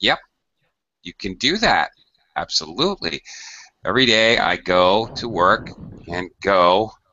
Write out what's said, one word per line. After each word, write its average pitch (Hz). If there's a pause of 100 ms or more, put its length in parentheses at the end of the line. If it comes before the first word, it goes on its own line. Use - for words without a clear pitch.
Yep. 131 (840)
You -
can 190
do 180
that. 123 (460)
Absolutely. 85 (640)
Every 123
day 113
I 90
go 90 (100)
to 120
work, 98 (380)
and 90 (100)
go. 92 (200)